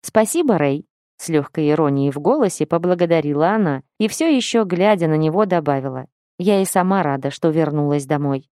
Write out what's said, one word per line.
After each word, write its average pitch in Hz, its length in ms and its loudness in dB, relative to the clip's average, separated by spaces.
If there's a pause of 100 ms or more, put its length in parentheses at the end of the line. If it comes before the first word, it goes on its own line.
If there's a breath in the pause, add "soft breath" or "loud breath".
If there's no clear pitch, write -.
«Спасибо, 226 560 0
Рэй», 147 280 0 (360)
с - 80 -12
лёгкой 151 400 0
иронией 143 400 2
в 139 80 -6
голосе 190 480 0
поблагодарила 165 840 0
она 165 320 0 (160)
и 214 80 0
всё 320 200 -2
ещё, 240 380 0
глядя 180 420 2
на 156 100 2
него, 160 280 0
добавила: 139 640 -2 (320)
«Я 190 240 2
и - 20 0
сама 185 380 0
рада, 139 260 -2
что 165 200 -2
вернулась 147 580 0
домой». 139 420 -2 (100)